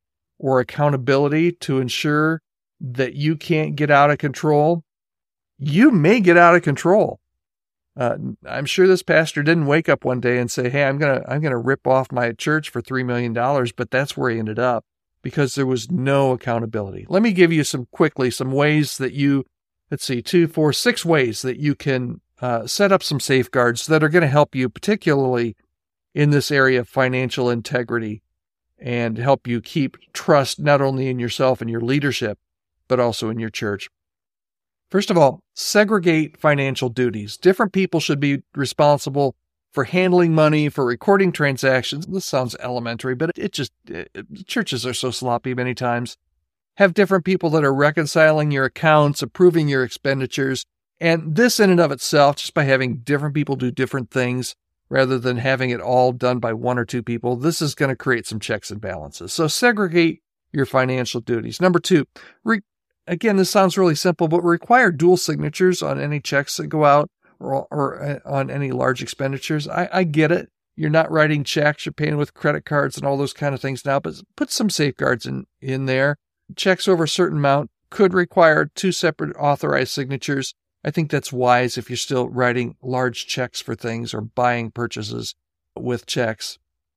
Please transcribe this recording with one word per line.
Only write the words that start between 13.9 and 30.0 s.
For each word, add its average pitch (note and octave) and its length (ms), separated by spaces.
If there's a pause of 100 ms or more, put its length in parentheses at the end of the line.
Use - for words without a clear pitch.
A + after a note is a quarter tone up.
that's C3+ 260
where C3 140
he A2+ 80
ended G#2+ 200
up A#2+ 280 (340)
because C#3 340
there C#3 120
was B2 240
no C#3 420
accountability. A2+ 800
Let F#3+ 120
me A3+ 100
give F3 200
you D3+ 100
some, C3+ 300
quickly, C#3 380
some C3 200
ways D3 460
that C3 160
you, C#3 320 (460)
let's - 160
see, B2 160
two, E3+ 260
four, D#3 240
six - 320
ways C#3 380
that B2+ 160
you D3 160
can B2+ 460 (220)
uh, A#2+ 240
set G3 260
up F#3+ 100
some C#3+ 180
safeguards B2 640
that D#3 160
are D3+ 80
gonna E3+ 160
help C#3+ 280
you, B2+ 140
particularly C3 880 (560)
in D3 180
this C#3+ 200
area C3 300
of A#2 80
financial B2+ 600
integrity, A#2 720 (560)
and A#2 380
help B2+ 300
you A#2 160
keep - 340 (160)